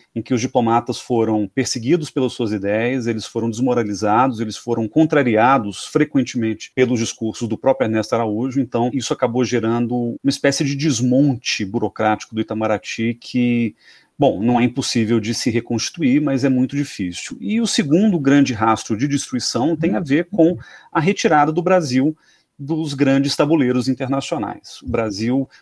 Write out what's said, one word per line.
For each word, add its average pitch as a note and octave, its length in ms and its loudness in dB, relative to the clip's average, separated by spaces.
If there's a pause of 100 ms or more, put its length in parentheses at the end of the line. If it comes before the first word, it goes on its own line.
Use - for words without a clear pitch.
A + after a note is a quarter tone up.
(140)
em A#2 60 -4
que B2+ 140 -2
os A2+ 80 0
diplomatas A#2 560 0
foram A2 560 0
perseguidos C3+ 560 -2
pelas C3 240 -2
suas A2 180 -2
ideias, A2 540 -2
eles A2 180 -2
foram A#2 240 -4
desmoralizados, A2+ 920 0
eles A2 180 -6
foram A#2 280 -4
contrariados B2 1000 2
frequentemente A#2+ 880 -2
pelos B2 240 2
discursos A2 500 -4
do G#2+ 80 -2
próprio C3 300 0
Ernesto A2 280 -2
Araújo. A#2 460 -2
Então, A#2+ 320 -2
isso C3+ 220 -4
acabou B2 280 0
gerando A#2+ 800 0
uma C#3 80 2
espécie C#3 340 0
de C#3 100 -2
desmonte B2+ 920 0
burocrático G#2+ 680 -2
do A2 80 -2
Itamaraty A2 720 -2
que, A#2+ 600 -2 (440)
bom, G#2 240 2
não A#2+ 160 2
é A#2+ 60 4
impossível A#2+ 560 0
de G#2+ 120 -4
se - 160 -4
reconstituir, A#2+ 720 0
mas C3+ 220 0
é C#3 60 2
muito C3 260 0
difícil. G2 680 -6
E G#3+ 200 -2
o A3+ 80 -2
segundo F3+ 500 2
grande C#3 340 4
rastro A2 440 0
de B2+ 100 0
destruição C#3 720 -2
tem D#3+ 180 -2
a G#3+ 60 0
ver D3+ 280 0
com E3 300 2 (320)
a - 80 -2
retirada D#3+ 540 2
do E3 100 -2
Brasil D#3 540 2 (420)
dos D3+ 360 -4
grandes C3+ 420 2
tabuleiros C3 500 2
internacionais. C3 960 -4
O B2+ 80 -8
Brasil A#2 580 -2 (140)